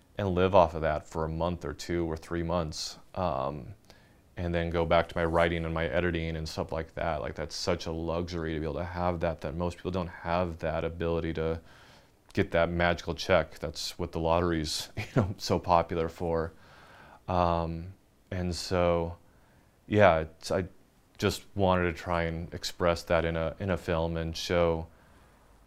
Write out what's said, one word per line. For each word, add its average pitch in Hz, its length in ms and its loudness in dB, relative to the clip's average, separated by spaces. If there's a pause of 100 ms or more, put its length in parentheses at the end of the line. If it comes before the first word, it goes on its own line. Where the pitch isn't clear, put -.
(160)
and 101 120 0
live 92 260 4
off 85 200 8
of 78 80 -4
that 78 260 0
for 80 160 -2
a 80 40 -2
month 80 360 -2
or 76 80 -4
two 85 340 -2
or 80 100 -4
three 85 280 -6
months, 82 540 -4 (180)
um, 71 500 -4 (680)
and 87 180 -2
then 85 160 0
go 85 140 2
back 82 240 4
to - 80 -8
my 87 80 0
writing 85 400 2
and 82 80 -4
my 82 140 -2
editing 82 500 -2
and 80 120 -6
stuff - 240 -6
like 80 220 -6
that. 80 260 -4
Like, - 140 -8
that's 76 200 -8
such - 320 -2
a 82 60 -6
luxury 82 640 -4
to 76 60 -4
be 78 60 -4
able 73 80 -4
to 78 100 -4
have 87 360 -2
that, 82 220 -2
that 76 140 -6
most 87 200 -2
people - 140 -8
don't 90 180 -4
have 85 500 -2
that 82 260 -2
ability 82 500 -2
to 80 260 -2 (720)
get - 180 0
that 82 180 4
magical 85 460 0
check. - 460 2
That's - 360 -8
what 87 140 -6
the - 80 -6
lottery's, 82 760 0
<laughs> - 40 -14
you 104 80 -6 (100)
know, 101 220 0
so - 220 0
popular 85 500 2
for. 82 440 -4 (760)
Um, 85 580 0 (460)
and 90 220 -2
so, 87 640 2 (680)
yeah, 98 340 8
it's, - 300 -8
I 90 140 2 (520)
just - 280 0 (100)
wanted 92 300 4
to 87 80 0
try 85 320 -2
and 82 280 -6
express 87 520 0
that 82 200 2
in 82 120 0
a, 80 240 -2
in 98 100 -2
a 87 60 2
film 82 400 -2
and 82 200 -4
show, 85 520 2 (800)